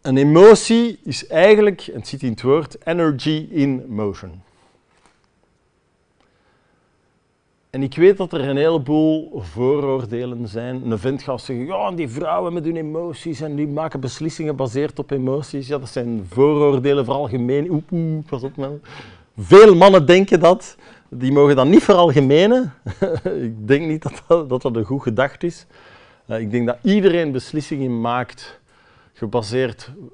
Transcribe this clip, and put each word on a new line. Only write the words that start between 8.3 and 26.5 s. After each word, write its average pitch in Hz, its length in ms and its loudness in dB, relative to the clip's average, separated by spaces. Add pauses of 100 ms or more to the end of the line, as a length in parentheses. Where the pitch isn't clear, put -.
er 139 160 -6
een 139 80 -4
heleboel 156 840 -2
vooroordelen 123 1040 -4
zijn. 120 420 -10
Een 113 80 -4
vent 135 240 -6
gaat 127 180 -8
zeggen, 127 260 -10
"Ja, 196 240 -6
die 165 180 -8
vrouwen 170 440 -6
met 170 120 -8
hun 165 120 -6
emoties 160 640 -10
en 151 160 -10
die 147 120 -6
maken 147 320 -8
beslissingen 151 500 -10
gebaseerd 135 480 -6
op 139 120 -10
emoties." 139 560 -6
Ja, 143 120 -8
dat 131 100 -12
zijn 117 420 -8
vooroordelen, 139 760 2
vooral 135 240 -6
gemeen. 135 420 -4
Oeh, 160 200 -4
oeh, 160 360 -6
pas 127 160 -10
op, 135 140 -12
man. 143 240 -10 (580)
Veel 190 360 10
mannen 185 320 6
denken 185 340 4
dat. 175 360 2 (320)
Die 131 240 -4
mogen 143 240 4
dat 127 100 4
niet 170 160 6
veralgemenen. 175 920 2 (260)
<laughs> 165 480 -6
Ik 110 200 -12
denk 143 180 2
niet 156 160 -6
dat - 260 -12
dat, 165 200 2
dat 127 140 -4
dat 123 140 -4
een 113 80 -2
goed 135 180 -6
gedacht 123 400 -4
is. - 240 -10 (600)
Eh, 113 140 -8
ik 110 100 -8